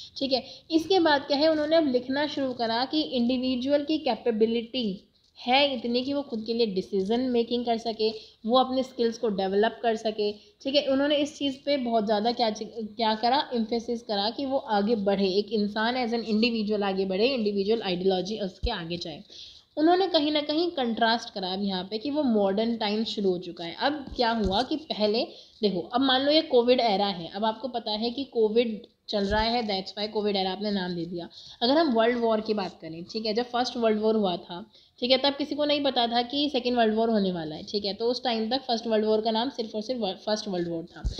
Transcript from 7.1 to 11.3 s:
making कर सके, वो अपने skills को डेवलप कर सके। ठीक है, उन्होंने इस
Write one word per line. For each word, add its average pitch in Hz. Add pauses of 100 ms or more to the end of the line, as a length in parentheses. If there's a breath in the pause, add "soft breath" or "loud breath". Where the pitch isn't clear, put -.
making 240
कर 233
सके, 220 (360 loud breath)
वो 240
अपने 254
skills 233
को 240
डेवलप 202
कर 226
सके। 214
ठीक -
है, 285
उन्होंने 277
इस 285